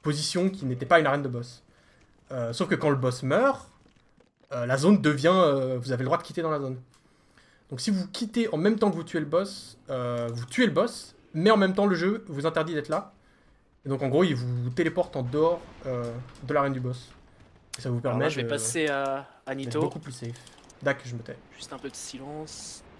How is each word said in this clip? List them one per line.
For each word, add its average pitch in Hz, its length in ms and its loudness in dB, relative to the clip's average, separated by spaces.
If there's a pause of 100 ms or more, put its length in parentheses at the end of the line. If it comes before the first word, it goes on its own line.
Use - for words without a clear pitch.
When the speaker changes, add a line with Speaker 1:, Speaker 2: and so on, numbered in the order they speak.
Speaker 1:
position 151 480 0
qui 165 160 -8
n'était 127 180 -4
pas 170 160 8
une 151 60 2
arène 143 160 2
de 135 60 -4
boss. 120 340 -10 (720)
Euh, 117 200 -4
sauf 160 160 -4
que 196 60 2
quand 147 160 2
le 139 60 4
boss 127 260 -2
meurt, 214 480 2 (800)
euh, 120 140 -2
la 131 100 2
zone 175 240 6
devient, 151 320 4
euh, 135 460 4
vous 123 140 -4
avez 123 100 -2
le 131 40 0
droit 156 120 2
de - 40 -6
quitter - 200 -8
dans 160 80 -2
la 147 100 -2
zone. 131 180 -6 (920)
Donc 127 100 -8
si 220 100 -2
vous 185 180 0
quittez 226 440 -2
en 151 60 -2
même 214 200 2
temps 202 120 4
que 160 60 -4
vous 165 80 -6
tuez 165 160 -4
le 147 60 -4
boss, 180 520 -4 (100)
euh, 123 420 -2
vous 120 140 -6
tuez 247 220 2
le 170 60 2
boss, 208 420 0 (180)
mais 175 180 4
en 220 60 8
même 190 180 4
temps 202 120 2
le 190 100 4
jeu 202 320 0
vous 143 160 -6
interdit 160 300 0
d'être 147 160 -4
là. 175 240 -4 (720)
Et - 20 -6
donc 135 140 -2
en 135 60 0
gros 147 140 4
il 165 120 4
vous 123 340 -2
téléporte 165 480 0
en 131 60 -2
dehors, 156 400 2 (240)
euh, 120 260 -4 (300)
de 135 100 -6
l'arène 139 220 2
du 127 60 -4
boss. 123 300 -6 (680)
Et - 20 -18
ça 135 80 -6
vous 123 80 0
Speaker 2:
Alors 117 60 -2
Speaker 1:
permet 127 220 0
Speaker 2:
là, 156 40 2
je 147 80 -2
vais 123 60 -2
Speaker 1:
de, 117 60 -4
Speaker 2:
passer 151 400 -2
à, 139 380 -2 (200)
à 135 80 -6
Speaker 1:
d'être 135 120 -6
Speaker 2:
Nito. 123 140 -2
Speaker 1:
beaucoup - 180 -2
plus 139 140 -12
safe. 120 240 -10 (460)
Dac, 139 220 0
je 123 100 -10
me 113 60 -8
tais. - 160 -14 (200)
Speaker 2:
Juste - 160 -16
un 135 60 -12
peu 139 100 -10
de - 80 -12
silence. - 880 -14 (160)